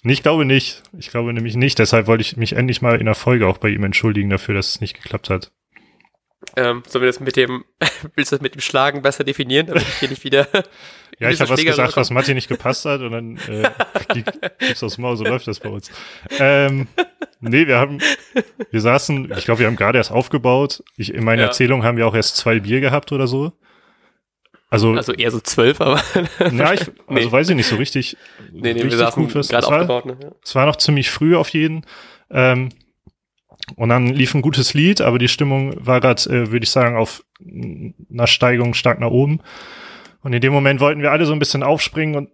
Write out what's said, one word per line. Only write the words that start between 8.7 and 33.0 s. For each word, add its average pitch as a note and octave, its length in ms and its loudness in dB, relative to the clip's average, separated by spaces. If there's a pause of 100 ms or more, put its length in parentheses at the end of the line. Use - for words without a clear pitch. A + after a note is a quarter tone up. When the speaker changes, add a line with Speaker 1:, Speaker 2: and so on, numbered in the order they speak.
Speaker 2:
besser C#3 220 0
definieren, C3+ 440 0
damit E3+ 160 2
ich - 120 -6
hier C3+ 140 -4
nicht C3+ 140 -10
wieder C#3 260 2
<laughs> - 680 -6
Speaker 1:
Ja, A#2 100 0
ich B2 80 0
Speaker 2:
diese C#3 60 0
Speaker 1:
hab A#2 60 -2
was C3 100 2
Speaker 2:
Schläge D#3+ 120 2
Speaker 1:
gesagt, B2+ 180 2
Speaker 2:
bekomme? - 120 0
Speaker 1:
was - 100 -2
Matti C3 240 0
nicht B2+ 120 -6
gepasst B2+ 380 -4
hat C#3 160 -2
und A#2 100 -8
dann, A#2 260 -10 (120)
äh, G#2+ 200 -2 (200)
<laughs> - 240 -6
gi-, A#2 100 -4 (360)
gibt's B3+ 240 -4
aufs A#2 160 -8
Maul, A#2+ 180 -4
so A2 80 -6
läuft A#2+ 220 -2
das G#2+ 120 -8
bei G#2+ 100 -10
uns. G2+ 200 -12 (500)
Ähm, C#3 480 2 (520)
nee, B2 260 2
wir B2+ 140 4
haben, C#3 180 0 (720)
wir A2 120 -2
saßen, C3 540 0
ich F#2 100 -8
glaub, A#2 120 2
wir A#2 80 2
haben A2+ 100 0
gerade G#2+ 220 2
erst A2 140 0
aufgebaut. B2 720 0 (120)
Ich, - 160 -8
in A#2 120 -4
meiner A2+ 180 2
Speaker 2:
Ja. B2 60 4
Speaker 1:
Erzählung B2 360 2
haben A#2+ 140 2
wir A2+ 100 2
auch G#2+ 80 2
erst - 220 0
zwei A2+ 220 2
Bier A2+ 220 0
gehabt C#3 300 -2
oder C3+ 140 0
so. C3+ 260 -2 (1160)
Also, A2+ 240 2
Speaker 2:
Also A#2 200 -2
eher A#2 180 -2
so A#2 80 -4
zwölf, - 400 2
aber C#3 160 2
<laughs> - 440 -4
Speaker 1:
ja, D#3 340 2
ich, G3 80 -2
also E3 100 -8 (160)
Speaker 2:
Nee. A#2+ 240 0
Speaker 1:
weiß D3+ 180 2
ich F3 60 4
nicht A#2+ 120 0
so A2 100 0
richtig, - 400 -4 (340)
Speaker 2:
Nee, - 80 -18 (140)
nee, - 20 -2
wir A#2 80 -2
Speaker 1:
richtig A#2+ 160 0
Speaker 2:
saßen A#2 240 2
Speaker 1:
gut, D3 100 -2
was C#3+ 140 -2
Speaker 2:
gerade A#2+ 180 2
Speaker 1:
es - 60 2
war. D3+ 80 2
Speaker 2:
aufgebaut, B2+ 260 -2
ne? B2+ 160 -10
Ja. C#3+ 100 -18 (120)
Speaker 1:
Es - 120 -14
war C3+ 100 4
noch D3+ 100 4
ziemlich C#3+ 340 2
früh E3 280 2
auf - 120 0
jeden. D#3 360 -2 (440)
Ähm, B2+ 400 2 (1080)